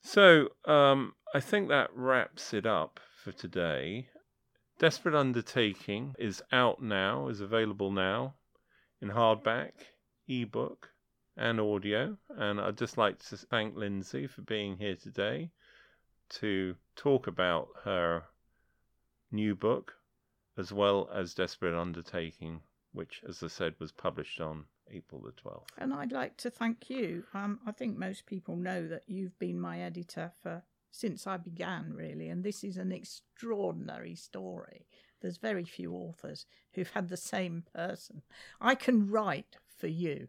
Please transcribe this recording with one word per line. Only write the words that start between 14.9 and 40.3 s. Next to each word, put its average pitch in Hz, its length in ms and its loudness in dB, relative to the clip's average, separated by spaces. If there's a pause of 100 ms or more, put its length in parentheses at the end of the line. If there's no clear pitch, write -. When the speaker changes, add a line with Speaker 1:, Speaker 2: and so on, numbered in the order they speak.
Speaker 1:
today 113 560 -4 (800)
to 95 460 -2 (200)
talk 135 320 4
about 87 420 2 (140)
her 85 400 0 (1080)
new 107 240 0
book, 110 400 0 (640)
as 98 160 -8
well 101 400 4
as 95 200 -4
Desperate 90 460 -2
Undertaking, 82 840 -6 (300)
which, - 360 -10
as 90 140 -12
I 87 60 -6
said, 82 320 -4
was 78 120 -8
published - 500 -6
on 78 240 -8 (260)
April 80 300 -16
the 50 100 -14
twelfth. - 460 -16
Speaker 2:
And 269 160 -6
I'd 254 180 -6
like 254 260 -6
to 240 140 -6
thank 233 380 -6
you. 190 440 -6
Um, 202 320 -6
I 214 60 -6
think 220 260 -6
most 190 280 -8
people 180 300 -10
know 180 320 -4
that 165 200 -10
you've 190 320 -8
been 175 200 -4
my 175 220 -6
editor 175 600 -10
for, 170 220 -10 (280)
since - 340 -6
I 190 120 -6
began, 170 560 -8
really, 156 360 -10
and 175 140 -4
this 208 200 -6
is 190 140 -8
an 185 140 -4
extraordinary 180 1200 -6
story. - 720 -12 (360)
There's 175 160 -8
very 202 260 -2
few 170 300 -10
authors 170 520 -12 (280)
who've 180 180 -6
had 185 180 -4
the 180 80 -8
same 175 460 -6 (100)
person. - 480 -8 (400)
I 254 140 4
can 226 340 4
write 202 560 -2
for - 220 -10
you 160 420 -4